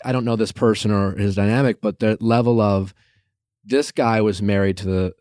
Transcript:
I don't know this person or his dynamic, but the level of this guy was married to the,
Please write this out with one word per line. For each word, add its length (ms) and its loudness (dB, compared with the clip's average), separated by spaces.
I 80 -4
don't 120 -2
know 120 0
this 160 -2
person 400 0
or 240 0
his 180 0
dynamic, 460 0
but 180 -4
the 220 0
level 400 2
of 340 0
this 260 -2
guy 300 2
was 200 0
married 360 0
to 100 -10
the, 340 -2